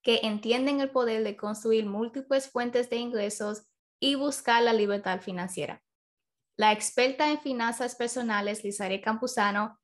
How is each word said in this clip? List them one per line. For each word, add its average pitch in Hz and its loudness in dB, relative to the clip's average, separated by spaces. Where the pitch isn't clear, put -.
que 226 2
entienden 233 0
el 269 -2
poder 226 2
de 208 -4
construir 220 0
múltiples 262 -2
fuentes 240 0
de 233 -2
ingresos 214 -4
y 277 2
buscar 262 2
la 233 6
libertad 202 0
financiera. 180 -8
La 214 6
experta 262 2
en 302 -2
finanzas 247 -2
personales, 220 -2
Lizaré 196 -4
Campuzano 214 0